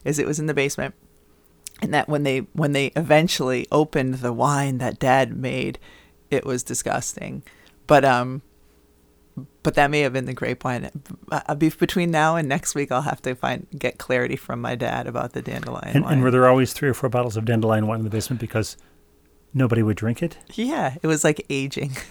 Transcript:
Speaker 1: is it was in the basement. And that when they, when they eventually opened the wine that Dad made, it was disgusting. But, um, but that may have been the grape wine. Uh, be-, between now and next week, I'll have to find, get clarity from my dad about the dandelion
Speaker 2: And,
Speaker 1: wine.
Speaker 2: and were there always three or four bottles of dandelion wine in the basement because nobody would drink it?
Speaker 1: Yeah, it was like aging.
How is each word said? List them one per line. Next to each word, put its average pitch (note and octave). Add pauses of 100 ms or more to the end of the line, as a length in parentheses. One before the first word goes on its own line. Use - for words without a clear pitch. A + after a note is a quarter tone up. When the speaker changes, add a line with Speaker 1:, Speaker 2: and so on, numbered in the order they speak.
Speaker 1:
is D3
it -
was D3+
in D3+
the D3+
basement. C#3 (880)
And -
that D3
when D3
they, C3+ (140)
when D3
they C#3 (100)
eventually D3
opened C#3+
the B2
wine C3+
that A#2+
Dad B2+
made, C3 (500)
it -
was B2+
disgusting. - (460)
But, C#3+
um, C3 (1200)
but D3+
that C#3+
may D3
have C3+
been B2+
the B2+
grape B2
wine. B2 (420)
Uh, D3+
be-, D#3+
between E3+
now D#3+
and D#3
next D3
week, C#3+
I'll B2+
have -
to B2+
find, B2+ (120)
get B2
clarity B2+
from B2
my A#2+
dad A#2+
about B2
the B2+
dandelion B2
Speaker 2:
And, C#3
Speaker 1:
wine. -
Speaker 2:
and C3
were B2+
there B2+
always C3
three C#3+
or A#2+
four -
bottles A#2+
of A2
dandelion A2
wine A2+
in A2+
the A2
basement A2
because A2 (800)
nobody B2+
would G#2+
drink A2+
it? E3+ (160)
Speaker 1:
Yeah, A3
it D#3+
was D#3
like D3+
aging. C#3 (160)